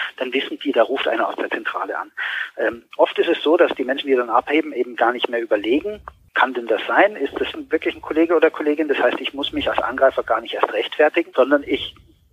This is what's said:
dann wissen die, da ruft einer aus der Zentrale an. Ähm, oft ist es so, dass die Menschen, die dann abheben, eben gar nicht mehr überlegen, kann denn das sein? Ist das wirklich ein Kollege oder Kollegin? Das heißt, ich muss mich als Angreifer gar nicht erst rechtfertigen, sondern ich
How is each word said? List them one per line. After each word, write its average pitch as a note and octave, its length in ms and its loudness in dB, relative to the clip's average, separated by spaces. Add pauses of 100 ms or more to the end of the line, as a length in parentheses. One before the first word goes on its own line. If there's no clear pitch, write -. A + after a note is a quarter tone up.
(160)
dann B2+ 160 -6
wissen C3+ 260 -4
die, C#3+ 140 -2
da A#2+ 100 4
ruft A#2+ 260 -2
einer - 200 0
aus - 80 -6
der - 140 -6
Zentrale - 480 -6
an. - 140 -10 (460)
Ähm, A#2 260 -4 (120)
oft - 220 2
ist E3 100 2
es E3 140 0
so, D#3 140 4
dass E3 180 6
die C3+ 100 -4
Menschen, C#3 240 -4
die C3+ 60 4
dann B2 160 0
abheben, D3+ 420 2
eben B2 240 -4
gar A#2+ 160 2
nicht B2 160 -4
mehr A#2 120 -2
überlegen, A#2 600 -2 (340)
kann B2+ 200 0
denn A#2+ 120 -6
das A2 200 0
sein? G3 300 4
Ist - 220 -4
das F#3+ 100 -4 (220)
wirklich - 240 -2
ein - 80 -20
Kollege E3 340 2
oder D#3 140 4
Kollegin? D3+ 380 0
Das C#3 100 0
heißt, B2 220 2
ich - 120 -6
muss C#3 200 -6
mich C#3+ 160 -2
als C3 100 -2
Angreifer C3+ 440 2
gar A2+ 180 0
nicht A#2 140 -10
erst B2 180 0
rechtfertigen, - 640 2
sondern C#3 280 4
ich - 320 -4 (380)